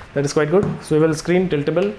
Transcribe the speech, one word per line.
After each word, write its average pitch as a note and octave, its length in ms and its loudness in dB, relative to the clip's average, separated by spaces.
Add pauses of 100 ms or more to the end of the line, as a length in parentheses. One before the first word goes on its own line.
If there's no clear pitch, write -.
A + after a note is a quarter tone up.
(160)
that C#3+ 120 0
is - 80 -2
quite D3+ 160 0
good। G3 160 2 (200)
Swivel D#3 260 4
screen, F3 340 0
tiltable, D#3+ 400 0 (100)